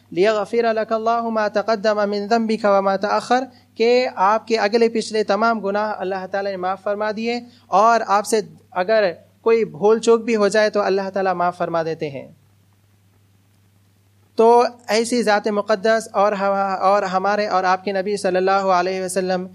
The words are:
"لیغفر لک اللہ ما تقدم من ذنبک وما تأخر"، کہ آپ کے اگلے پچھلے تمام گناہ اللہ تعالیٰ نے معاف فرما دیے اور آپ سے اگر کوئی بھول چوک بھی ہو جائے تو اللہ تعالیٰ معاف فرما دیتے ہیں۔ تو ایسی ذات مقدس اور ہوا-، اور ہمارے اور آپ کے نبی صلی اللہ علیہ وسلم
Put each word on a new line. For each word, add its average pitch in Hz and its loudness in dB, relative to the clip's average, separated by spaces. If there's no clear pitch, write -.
"لیغفر 220 0
لک 220 -4
اللہ 226 0
ما 220 -2
تقدم 208 0
من 202 -4
ذنبک 220 0
وما 196 2
تأخر"، 208 0
کہ 247 2
آپ 220 2
کے 220 0
اگلے 226 2
پچھلے 220 -2
تمام 220 0
گناہ 208 -4
اللہ 185 -6
تعالیٰ 196 -4
نے 190 -8
معاف 185 -6
فرما 208 -4
دیے 233 -4
اور 220 4
آپ 202 2
سے 220 0
اگر 190 0
کوئی 226 2
بھول 190 2
چوک 226 2
بھی 226 0
ہو 208 4
جائے 214 2
تو 208 0
اللہ 190 -2
تعالیٰ 190 -2
معاف 175 -2
فرما 170 -2
دیتے 160 -6
ہیں۔ 135 -14
تو 233 6
ایسی 233 0
ذات 208 0
مقدس 220 0
اور 208 2
ہوا-، 196 -2
اور 202 2
ہمارے 196 -2
اور 185 0
آپ 185 0
کے 208 -4
نبی 196 -2
صلی 185 0
اللہ 185 2
علیہ 190 0
وسلم 185 -4